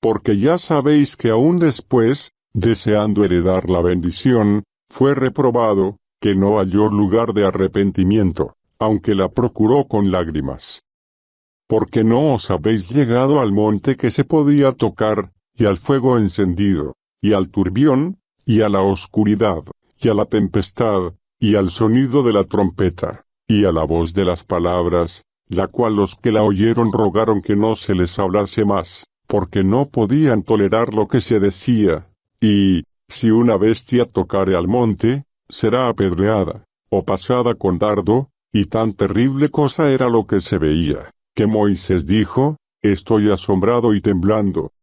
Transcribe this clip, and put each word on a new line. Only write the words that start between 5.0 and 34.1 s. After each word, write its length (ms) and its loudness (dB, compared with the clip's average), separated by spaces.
reprobado, 840 0
que 160 0
no 220 2
halló 320 0
lugar 440 0
de 120 2
arrepentimiento, 1080 0
aunque 360 0
la 140 0
procuró 560 0
con 260 0
lágrimas. 720 -6
Porque 360 0
no 300 2
os 180 -4
habéis 380 -2
llegado 500 2
al 140 0
monte 420 0
que 160 -2
se 140 -2
podía 480 2
tocar, 580 -2
y 100 2
al 120 2
fuego 400 0
encendido, 800 -2
y 120 2
al 160 0
turbión, 720 0
y 160 2
a 80 2
la 120 0
oscuridad, 840 0
y 120 0
a 40 2
la 120 0
tempestad, 880 -2
y 160 2
al 160 0
sonido 520 0
de 100 2
la 100 2
trompeta, 840 -4
y 160 2
a 80 2
la 140 0
voz 280 -2
de 120 0
las 180 -4
palabras, 800 -2
la 200 -4
cual 280 -2
los 200 0
que 160 -4
la 120 2
oyeron 480 0
rogaron 500 0
que 140 -2
no 200 0
se 200 -4
les 240 -2
hablase 460 -2
más, 420 -4
porque 360 -2
no 240 0
podían 560 0
tolerar 500 0
lo 140 0
que 140 0
se 180 0
decía, 680 0
y, 420 2
si 240 -2
una 260 2
bestia 480 0
tocare 500 -2